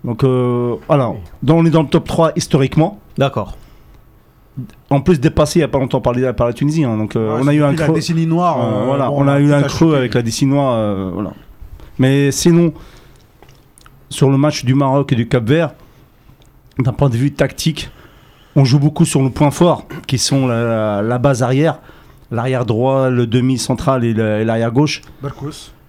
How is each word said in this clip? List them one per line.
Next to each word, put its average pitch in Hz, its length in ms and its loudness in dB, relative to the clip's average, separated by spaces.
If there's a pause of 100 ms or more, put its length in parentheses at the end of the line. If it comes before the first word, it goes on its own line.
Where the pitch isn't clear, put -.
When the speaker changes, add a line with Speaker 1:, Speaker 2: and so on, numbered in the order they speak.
Speaker 1:
Donc, 120 200 -4
euh, 123 520 0 (120)
voilà. 131 240 0
Speaker 2:
Oui. - 60 -10 (240)
Speaker 1:
Donc, 165 200 4
on 165 40 4
est 165 40 4
dans 160 140 2
le - 40 -4
top - 200 0
trois 160 280 0
historiquement. 151 640 0 (180)
Speaker 3:
D'accord. 135 380 -4 (1300)
Speaker 1:
En 143 120 2
plus, 175 180 2
dépassé 151 400 0
il - 20 2
n'y 143 40 2
a - 20 -4
pas 135 120 -2
longtemps 131 220 -2
par, 123 120 0
les, 127 200 0
par 120 140 0
la 120 60 -4
Tunisie, 151 320 0
hein. 113 120 -2
Donc, 107 180 -4
euh, 110 200 -2
Speaker 4:
Ouais, 120 80 -2
Speaker 1:
on 139 40 0
a 147 40 2
Speaker 4:
c'est 147 60 2
Speaker 1:
eu 147 60 2
un 143 60 2
Speaker 4:
depuis 156 100 -2
la 156 60 -2
Speaker 1:
creux. 156 100 0
Speaker 4:
décennie 165 320 -2
noire, 165 320 0
Speaker 1:
Euh, 107 220 -2
Speaker 4:
euh, 107 40 -2
Speaker 1:
voilà, 135 220 -2
Speaker 4:
bon, 127 100 -2
Speaker 1:
on 139 100 2
a 139 40 2
Speaker 4:
on 139 40 2
a 143 40 2
Speaker 1:
eu 143 80 4
Speaker 4:
tout 147 60 4
Speaker 1:
un 143 40 4
Speaker 4:
acheté. 143 120 2
Speaker 1:
creux 160 260 2
avec 123 180 0
la 123 80 2
décennie 117 300 0
noire, 139 240 2
euh, 101 380 -2
voilà. 92 180 -6 (680)
Mais 135 320 2
sinon, 170 420 4 (1400)
sur 139 200 2
le 139 80 4
match 147 280 0
du 127 100 2
Maroc 139 360 0
et 131 40 2
du 117 120 -2
Cap-Vert, 135 460 0 (1040)
d'un 123 140 0
point 139 160 2
de 113 80 -2
vue 143 140 0
tactique, - 580 -4 (680)
on 139 80 4
joue 135 160 4
beaucoup 156 240 2
sur 143 180 0
nos 131 80 0
points 143 220 0
forts, 165 340 0 (220)
qui 131 100 -2
sont 135 300 0
la, 117 160 0
la, 107 380 -2
la 117 160 -2
base 127 260 0
arrière, 135 360 0 (520)
l'arrière 123 340 -4
droit, 131 440 0
le 120 180 0
demi 127 300 0
central 127 480 -2
et 117 80 0
le, 107 280 0
et 110 40 0
l'arrière 113 260 -2
gauche. 143 300 0 (200)
Speaker 4:
Barkous. 139 500 -14 (180)